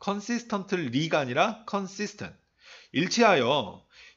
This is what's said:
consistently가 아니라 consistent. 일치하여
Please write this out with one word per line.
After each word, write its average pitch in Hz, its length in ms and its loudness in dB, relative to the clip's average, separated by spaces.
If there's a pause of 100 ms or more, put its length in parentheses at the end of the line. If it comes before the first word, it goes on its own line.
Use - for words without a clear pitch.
consistently가 185 1160 -2
아니라 147 500 0
consistent. 196 680 -8 (540)
일치하여 143 960 2 (300)